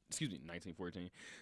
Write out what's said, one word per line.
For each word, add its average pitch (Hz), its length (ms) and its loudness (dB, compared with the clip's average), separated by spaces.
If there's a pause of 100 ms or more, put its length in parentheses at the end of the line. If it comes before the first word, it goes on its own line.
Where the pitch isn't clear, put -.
excuse 147 220 4
me, 82 140 0
nineteen 85 280 -2
fourteen, 87 380 0 (320)